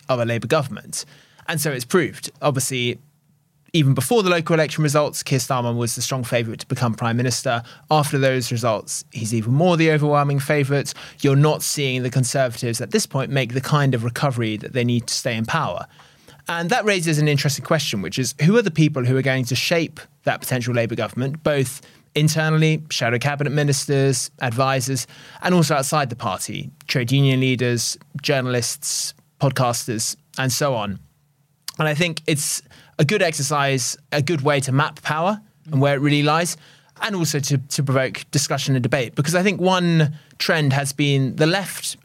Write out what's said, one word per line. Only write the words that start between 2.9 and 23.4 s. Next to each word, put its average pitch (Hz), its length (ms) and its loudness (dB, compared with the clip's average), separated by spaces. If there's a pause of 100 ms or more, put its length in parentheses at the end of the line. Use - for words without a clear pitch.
even 139 220 4
before 170 280 2
the 185 80 2
local 170 240 2
election 156 300 0
results, 147 400 0
Keir 135 160 0
Starmer 120 340 -2
was 120 220 -2
the 127 60 -8
strong 131 240 -4
favourite 113 340 -2
to - 80 -14
become 120 260 0
Prime 117 220 -2
Minister. 120 480 -2 (260)
After 147 280 2
those 131 340 2
results, 113 640 -2
he's 110 200 -6
even 113 200 0
more 170 240 4
the 160 140 4
overwhelming 147 480 2
favourite. 143 540 0 (280)
You're 139 160 4
not 147 260 4
seeing 131 400 -2
the 127 60 -2
Conservatives 123 720 0
at 117 100 -6
this 214 140 2
point 135 260 -4
make 131 220 0
the 135 80 -2
kind 139 340 2
of 113 80 -2
recovery 120 540 -2
that - 160 -12
they 123 100 0
need 120 240 0
to - 60 -4
stay 117 240 -4
in 110 80 -2
power. 113 420 -4 (640)
And 170 200 -4
that 233 140 2
raises 175 340 2
an 151 120 4
interesting 143 340 0
question, 143 380 -2
which 90 180 -6
is, 123 240 -4
who 196 140 6
are 240 40 6
the 202 80 -2
people 151 360 2
who 127 100 2
are 135 60 4
going 131 240 0
to 123 100 -2
shape - 460 0 (240)
that 120 160 0
potential 120 320 -4
Labour 117 220 0
government, 123 480 -4
both 143 380 -2 (320)
internally, 156 760 2
shadow 120 300 0
cabinet 143 320 -2